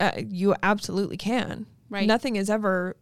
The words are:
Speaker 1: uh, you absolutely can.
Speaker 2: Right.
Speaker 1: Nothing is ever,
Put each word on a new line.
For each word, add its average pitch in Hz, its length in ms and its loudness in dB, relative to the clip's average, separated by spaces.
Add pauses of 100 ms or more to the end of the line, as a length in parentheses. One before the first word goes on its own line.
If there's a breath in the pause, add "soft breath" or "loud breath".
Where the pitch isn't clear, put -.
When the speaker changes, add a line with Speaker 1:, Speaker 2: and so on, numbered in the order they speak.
Speaker 1:
uh, 190 160 2
you 196 440 2
absolutely 196 540 0
can. 214 500 -4 (240)
Speaker 2:
Right. 196 180 -2
Speaker 1:
Nothing 233 280 2
is 196 140 0
ever, 190 520 0